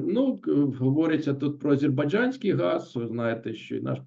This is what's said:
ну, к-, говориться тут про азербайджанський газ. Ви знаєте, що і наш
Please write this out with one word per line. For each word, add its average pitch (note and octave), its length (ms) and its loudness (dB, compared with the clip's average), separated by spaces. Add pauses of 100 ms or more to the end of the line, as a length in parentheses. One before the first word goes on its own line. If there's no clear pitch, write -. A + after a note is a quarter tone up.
ну, A#3 320 2
к-, D#3 160 -4
говориться C#3+ 800 2
тут C#3+ 260 -4
про D3 120 0
азербайджанський D3 800 2
газ. F#2 440 -2
Ви A#2 120 -4
знаєте, A2+ 460 -4
що - 220 -10
і A2+ 60 -4
наш C3 260 -4